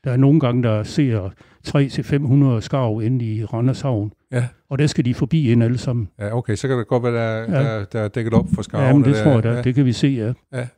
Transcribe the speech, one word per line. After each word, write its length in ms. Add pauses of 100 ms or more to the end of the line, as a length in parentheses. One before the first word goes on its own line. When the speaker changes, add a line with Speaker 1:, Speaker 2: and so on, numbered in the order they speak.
Speaker 1:
Der 80
er 60
nogle 220
gange, 240
der 200
ser 460 (340)
tre 260
til 140
fem 200
hundrede 380
skarv 420
inde 220
i 200
Randers 360
Havn. 300 (200)
Speaker 2:
Ja. 160 (220)
Speaker 1:
Og 100
der 80
skal 180
de 80
forbi 380
ind 120
alle 140
sammen. 320 (100)
Speaker 2:
Ja, 180
okay. 180
Så 120
kan 100
det 100
godt 160
være, 100
der, 440
Speaker 1:
Ja. 60 (160)
Speaker 2:
der, 60
der 140
er 80
dækket 260
op 120 (100)
for 60
skarvene 260
Speaker 1:
Jamen, 160
det 120
Speaker 2:
der. 80
Speaker 1:
tror 80
jeg 120
da. 100
Speaker 2:
Ja. 80
Speaker 1:
Det 140
kan 100
vi 80
se, 140
ja. 260 (240)
Speaker 2:
Ja. 100 (100)